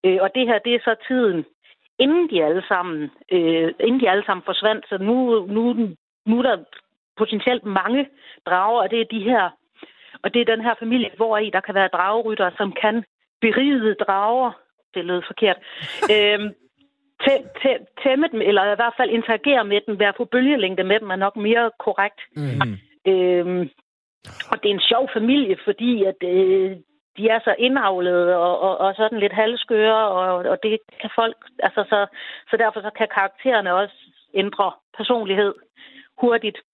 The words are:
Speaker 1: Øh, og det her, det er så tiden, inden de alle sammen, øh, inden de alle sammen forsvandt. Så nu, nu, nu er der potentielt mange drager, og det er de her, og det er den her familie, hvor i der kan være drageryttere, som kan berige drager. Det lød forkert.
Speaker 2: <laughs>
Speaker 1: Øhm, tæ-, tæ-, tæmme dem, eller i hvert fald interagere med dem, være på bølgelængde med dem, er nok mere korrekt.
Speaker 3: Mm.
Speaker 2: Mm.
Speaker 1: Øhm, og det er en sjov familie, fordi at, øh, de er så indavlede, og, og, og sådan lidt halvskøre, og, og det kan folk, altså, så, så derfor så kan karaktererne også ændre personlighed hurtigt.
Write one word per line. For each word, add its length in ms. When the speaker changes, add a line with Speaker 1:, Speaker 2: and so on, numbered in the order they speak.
Speaker 1:
Øh, 180
og 100
det 120
her, 120
det 160
er 100
så 100
tiden, 360
inden 320
de 140
alle 240
sammen, 420
øh, 360
inden 140
de 100
alle 160
sammen 200
forsvandt. 420
Så 100
nu, 480
nu, 160
nu 120
er 40
der 140
potentielt 480
mange 420
drager, 360
og 80
det 100
er 100
de 200
her, 200
og 120
det 60
er 140
den 120
her 120
familie, 380
hvor 220
i 120
der 100
kan 140
være 180
drageryttere, 640
som 160
kan 220
berige 540
drager. 560
Det 100
lød 220
forkert. 300
Speaker 2:
<laughs> 280
Speaker 1:
Øhm, 340
tæ-, 220
tæ-, 220
tæmme 300
dem, 80
eller 220
i 80
hvert 160
fald 140
interagere 540
med 220
dem, 120
være 180
på 80
bølgelængde 600
med 160
dem, 100
er 60
nok 200
mere 420
korrekt. 420
Speaker 3:
Mm. 60
Speaker 2:
Mm. 340
Speaker 1:
Øhm, 580
og 120
det 80
er 40
en 160
sjov 240
familie, 500
fordi 400
at, 200
øh, 460
de 120
er 160
så 140
indavlede, 760
og, 240
og, 180
og 180
sådan 240
lidt 120
halvskøre, 760
og, 180
og 100
det 160
kan 140
folk, 220
altså, 300
så, 180
så 60
derfor 240
så 180
kan 160
karaktererne 600
også 200
ændre 380
personlighed 580
hurtigt. 380